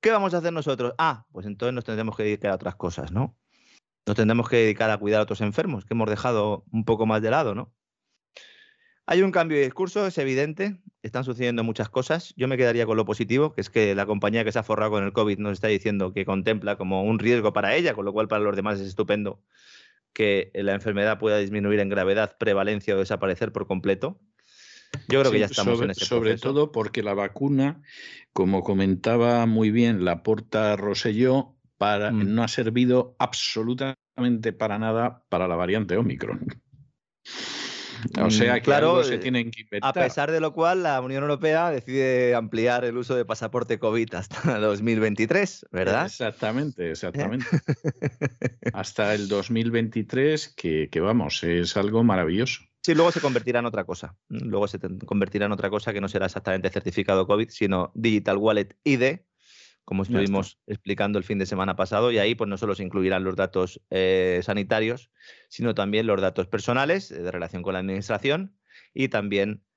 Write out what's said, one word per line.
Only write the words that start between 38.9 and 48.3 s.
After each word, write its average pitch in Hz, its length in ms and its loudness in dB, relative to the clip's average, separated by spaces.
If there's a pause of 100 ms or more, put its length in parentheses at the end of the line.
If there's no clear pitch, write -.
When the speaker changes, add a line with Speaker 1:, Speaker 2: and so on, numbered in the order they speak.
Speaker 2:
algo 175 140 6
se 190 120 0
Speaker 1:
eh, - 20 -4
Speaker 2:
tienen 117 320 -2
que 113 100 -16
Speaker 1:
a 107 40 -18
Speaker 2:
inventar. 107 300 -2
Speaker 1:
pesar 147 360 0
de 160 100 0
lo 156 120 0
cual, 175 300 2
la 143 180 0
Unión 135 220 -4
Europea 156 480 2
decide 127 640 2
ampliar 117 500 0
el 120 120 -4
uso 123 200 -2
de 120 80 0
pasaporte 113 540 -4
covid 113 360 0
hasta 107 440 -4
<laughs> - 20 -2
dos 107 220 0
mil 113 180 2
veintitrés, 110 720 0
¿verdad? 95 360 0
Speaker 2:
Exactamente, 117 840 -4
exactamente. 113 560 -6 (540)
Speaker 1:
¿Eh? - 720 -6